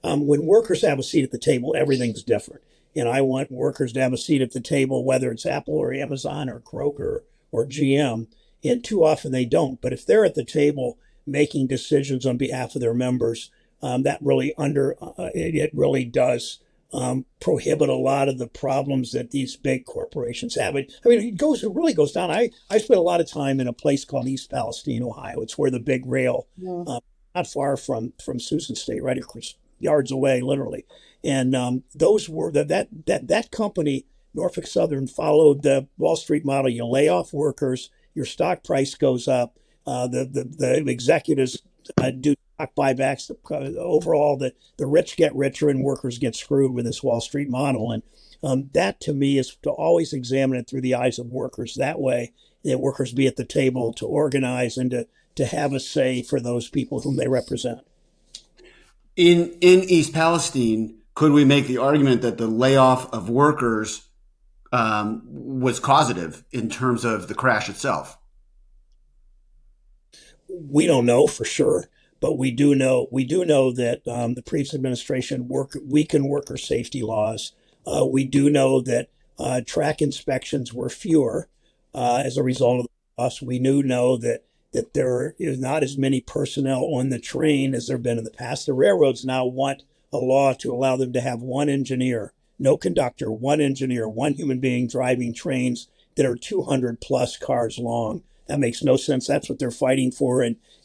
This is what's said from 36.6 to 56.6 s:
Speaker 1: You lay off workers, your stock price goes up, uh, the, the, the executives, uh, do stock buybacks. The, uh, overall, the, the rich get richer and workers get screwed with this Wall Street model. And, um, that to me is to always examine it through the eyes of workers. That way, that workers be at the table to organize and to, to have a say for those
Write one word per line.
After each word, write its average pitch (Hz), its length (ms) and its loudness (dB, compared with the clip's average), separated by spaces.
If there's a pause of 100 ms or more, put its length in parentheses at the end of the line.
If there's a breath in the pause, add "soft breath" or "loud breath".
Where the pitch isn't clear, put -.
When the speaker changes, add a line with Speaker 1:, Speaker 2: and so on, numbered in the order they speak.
Speaker 1:
You 117 160 -4
lay 139 220 4
off 175 240 -2
workers, 139 580 -2 (240)
your 139 100 -4
stock 165 380 -2
price 139 320 -2
goes 127 320 0
up, 123 320 0 (260)
uh, 127 220 -4
the, 127 180 -2
the, 139 200 -6
the 135 440 0
executives, 131 720 0 (400)
uh, 131 120 0
do 135 240 0 (180)
stock - 220 -10
buybacks. 135 500 0
The, - 100 -14 (160)
uh, 151 300 -6
overall, 156 540 2
the, 131 180 -4 (220)
the - 100 -4
rich 151 300 2
get 156 180 4
richer 135 340 0
and 135 140 2
workers 135 360 -2
get 117 180 -2
screwed 139 360 2
with 120 120 -2
this - 180 -6
Wall 117 180 2
Street 143 300 -4
model. 127 400 -2
And, 110 140 -4 (400 soft breath)
um, 139 280 -2
that 190 280 0
to 151 120 -4
me 139 240 2
is 131 260 -2
to 147 80 -2
always 165 420 2
examine 131 460 0
it 120 100 -8
through 131 140 -8
the 127 120 2
eyes 123 240 0
of 120 140 -10
workers. 127 420 -8
That 135 260 -2
way, 131 320 -2 (300)
that 131 160 0
workers 131 340 -2
be 135 140 2
at 135 80 0
the 143 100 -6
table 127 500 0
to - 120 -10
organize 131 680 0
and 127 160 -2
to, 120 160 -4 (260)
to 143 120 0
have 147 260 -2
a 135 80 -2
say 131 420 -2
for 139 160 -2
those 120 300 -4